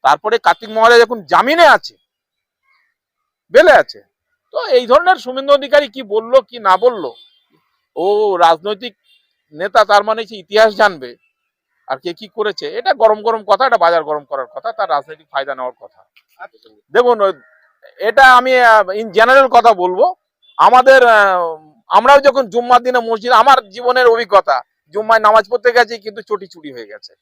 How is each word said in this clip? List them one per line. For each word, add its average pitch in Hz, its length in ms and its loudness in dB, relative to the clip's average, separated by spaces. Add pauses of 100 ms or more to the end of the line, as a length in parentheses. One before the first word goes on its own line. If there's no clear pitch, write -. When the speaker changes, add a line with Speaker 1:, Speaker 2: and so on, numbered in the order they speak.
Speaker 1:
তারপরে 180 320 -2 (120)
কার্তিক 226 300 -4
মহারাজ 233 280 4
এখন 226 140 -12 (120)
জামিনে 277 340 2 (120)
আছে, - 180 -12 (1600)
বেলে 302 280 4
আছে। - 180 -12 (540)
তো - 40 -8 (200)
এই 247 140 -2
ধরনের 349 320 2
শুভেন্দু 269 360 -6
অধিকারী 285 360 -2
কি 269 60 -12 (140)
বললো, 226 220 -2 (120)
কি 240 80 -20 (100)
না 185 60 2 (100)
বললো, 196 280 -2 (840)
ও 165 100 -6 (400)
রাজনৈতিক 190 480 -4 (600)
নেতা, 190 280 -2 (100)
তার 202 160 2
মানে 220 220 -6
সে 233 140 -20
ইতিহাস 214 260 2 (120)
জানবে 160 280 -2 (760)
আর 139 160 -8
কে 175 160 -10
কি 214 80 -20 (100)
করেছে, 208 280 -6 (140)
এটা 381 120 -4 (100)
গরম 214 260 0
গরম 226 220 -4
কথা, 196 200 0
এটা 233 160 0
বাজার 170 240 0
গরম 151 220 -8
করার 135 220 -10
কথা, 175 240 -12
তার 196 180 -6
রাজনৈতিক 151 380 -12
ফায়দা 139 220 -8
নেওয়ার 127 260 -12
কথা। - 180 -20 (440)
Speaker 2:
আচ্ছা। - 260 -20 (240)
Speaker 1:
দেখুন, 240 320 0
ওই, 190 80 -2 (760)
এটা 269 140 2 (160)
আমি, 254 140 -2 (180)
আহ, 214 120 4 (180)
in 226 60 -10 (100)
general 262 300 4 (100)
কথা 233 140 4 (120)
বলবো, 180 220 -2 (520)
আমাদের, 254 500 4
আহ, 185 500 0 (400)
আমরাও 269 300 4
যখন 269 160 0 (100)
জুম্মার 247 300 0
দিনে 247 160 -2 (100)
মসজিদ, 226 220 -6 (100)
আমার 262 160 4 (160)
জীবনের 247 400 0
অভিজ্ঞতা, 190 440 -2 (360)
জুম্মায় 214 340 -2
নামাজ 220 240 2
পড়তে 247 260 -2
গেছি 233 180 -2 (100)
কিন্তু 214 240 -16
চটি 196 240 -8
চুরি 151 220 -20
হয়ে 110 160 -20
গেছে। 107 200 -20 (100)